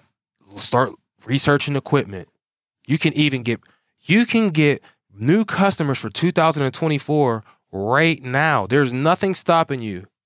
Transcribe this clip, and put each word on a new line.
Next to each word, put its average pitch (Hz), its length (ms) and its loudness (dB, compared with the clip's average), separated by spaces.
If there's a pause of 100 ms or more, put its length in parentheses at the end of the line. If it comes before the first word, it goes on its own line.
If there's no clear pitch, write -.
(560)
start - 380 0 (320)
researching 139 500 0
equipment. 110 520 -4 (580)
You 143 100 0
can 156 160 0
even 139 300 0
get, 113 180 -4 (400)
you 220 240 2
can 226 240 2
get 151 340 2 (300)
new 139 320 2
customers 170 540 0
for 113 100 -8
two 165 220 -2
thousand 160 320 0
and 131 100 -2
twenty-four 147 720 -2 (280)
right 131 500 0
now. 131 440 0
There's 127 260 2
nothing 165 420 0
stopping 160 480 0
you, 101 240 -8 (200)